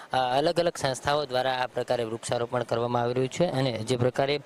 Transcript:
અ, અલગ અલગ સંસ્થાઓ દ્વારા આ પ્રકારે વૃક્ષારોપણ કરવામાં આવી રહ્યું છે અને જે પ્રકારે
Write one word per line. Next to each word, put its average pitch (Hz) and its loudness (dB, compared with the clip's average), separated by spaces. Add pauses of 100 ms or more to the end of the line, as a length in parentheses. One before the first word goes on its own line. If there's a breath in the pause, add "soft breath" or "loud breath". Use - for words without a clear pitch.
(120 loud breath)
અ, 127 0
અલગ 165 2
અલગ 170 0
સંસ્થાઓ 143 0
દ્વારા 127 0
આ 127 -2
પ્રકારે 123 -2
વૃક્ષારોપણ 120 -2
કરવામાં 120 0
આવી 120 0
રહ્યું 131 0
છે - 0
અને 135 0
જે 110 -2
પ્રકારે 139 2